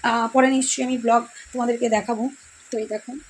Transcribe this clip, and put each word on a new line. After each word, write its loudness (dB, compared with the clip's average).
আহ, 0
পরে 6
নিশ্চয়ই 0
আমি -4
ব্লগ 2
তোমাদেরকে -2
দেখাবো। -2
তো -4
এই -4
দেখো -10